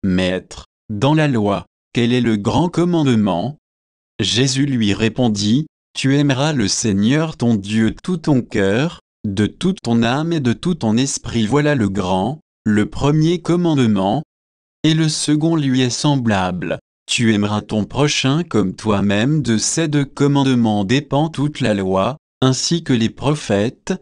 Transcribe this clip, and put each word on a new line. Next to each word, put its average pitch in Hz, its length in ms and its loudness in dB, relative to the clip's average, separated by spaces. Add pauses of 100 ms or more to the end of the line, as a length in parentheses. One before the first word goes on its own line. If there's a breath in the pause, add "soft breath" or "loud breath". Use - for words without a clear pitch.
Maître, 92 600 -4 (240)
dans 110 240 0
la 156 140 2
loi, 101 400 0 (260)
quel 120 200 0
est 127 80 2
le 117 140 2
grand 110 320 0
commandement ? 135 880 0 (600)
Jésus 127 460 0
lui 113 300 0
répondit, 110 720 0 (260)
Tu 135 240 0
aimeras 143 360 2
le 113 140 0
Seigneur 120 720 0
ton 120 160 2
Dieu 107 380 0
de - 120 -10
tout 180 140 -4
ton 147 240 0
cœur, 107 600 -2 (220)
de 104 220 0
toute - 380 -4
ton 117 180 2
âme 143 320 0
et 165 60 -2
de 120 140 0
tout 175 200 -2
ton 113 240 0
esprit. 117 480 -2
Voilà 147 300 2
le 107 140 2
grand, 95 500 -2 (260)
le 104 240 2
premier 156 500 0
commandement. 139 840 0 (600)
Et 160 120 4
le 156 140 2
second 151 460 0
lui 131 260 2
est 123 100 2
semblable, 92 880 0 (260)
Tu 113 300 2
aimeras 104 260 0
ton 107 240 -2
prochain 143 580 0
comme 98 300 -2
toi-même. 107 680 0
De 110 160 0
ces 165 280 -2
deux 147 180 0
commandements 131 800 2
dépend 143 440 0
toute 151 300 -4
la 107 160 0
loi, 95 420 0 (220)
ainsi 131 440 0
que 135 100 0
les 113 160 0
prophètes. 117 920 -4